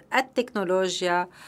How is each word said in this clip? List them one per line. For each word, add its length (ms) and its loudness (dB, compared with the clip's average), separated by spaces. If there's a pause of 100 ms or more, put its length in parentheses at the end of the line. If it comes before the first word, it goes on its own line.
(160)
التكنولوجيا 1120 0 (200)